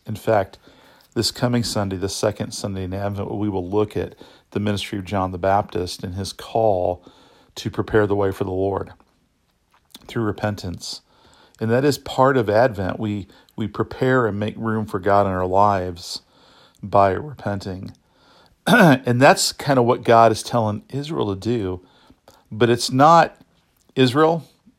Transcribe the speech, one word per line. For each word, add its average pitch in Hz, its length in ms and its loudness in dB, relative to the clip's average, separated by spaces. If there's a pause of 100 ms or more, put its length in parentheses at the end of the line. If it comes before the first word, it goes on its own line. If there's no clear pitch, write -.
In 110 80 -8
fact, 101 420 0 (560)
this 113 180 -2
coming 120 320 -2
Sunday, 101 320 -4
the 95 140 -4
second - 420 -4
Sunday 98 320 -8
in 92 100 -8
Advent, 101 400 -6
we 104 160 -4
will 92 180 -4
look 104 300 -2
at 92 160 -6 (380)
the - 80 -4
ministry 104 400 -4
of 92 60 -10
John 95 260 -4
the 90 80 -8
Baptist 95 640 -2
and 92 100 -8
his 92 180 -8
call 92 720 -2 (520)
to - 160 -8
prepare 107 340 0
the 101 100 0
way 98 160 0
for 95 120 -6
the 95 80 -6
Lord 95 400 -4 (1120)
through - 160 -6
repentance. 101 800 -6 (580)
And 113 120 -2
that 127 120 2
is 143 140 2
part 135 400 2
of 104 140 0
Advent. 104 480 0
We, 104 280 -6 (280)
we 104 120 -4
prepare 127 600 0
and 101 120 -4
make 107 180 -6
room 110 280 -4
for 101 140 -6
God 101 260 2
in 98 60 -2
our 92 160 -2
lives 92 720 0 (640)
by 98 300 4
repenting. 101 800 -8 (380)
<clears throat> - 360 -20
And 139 520 6
that's 151 320 6
kind 135 280 0
of 120 60 4
what 123 180 0
God 113 280 8
is 107 120 -4
telling 107 460 -2
Israel 139 440 -4
to 95 60 -8
do. 95 440 -4 (680)
But 113 180 2
it's 120 220 0
not, 151 500 4 (540)
"Israel, 147 520 2 (320)